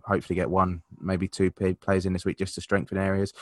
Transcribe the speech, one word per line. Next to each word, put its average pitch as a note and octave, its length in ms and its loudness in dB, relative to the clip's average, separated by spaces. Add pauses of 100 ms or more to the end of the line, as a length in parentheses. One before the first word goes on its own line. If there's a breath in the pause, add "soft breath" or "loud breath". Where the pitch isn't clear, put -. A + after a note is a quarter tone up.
hopefully F#2+ 320 0
get E2+ 140 0
one, F#2 320 2 (180)
maybe F#2 280 -2
two F#2 220 2
p-, F#2 240 0
players F#2+ 320 0
in F#2 60 0
this F#2 120 -4
week - 140 -2
just F#2+ 160 -4
to F2+ 60 -8
strengthen G2 380 -2
areas. F#2+ 440 0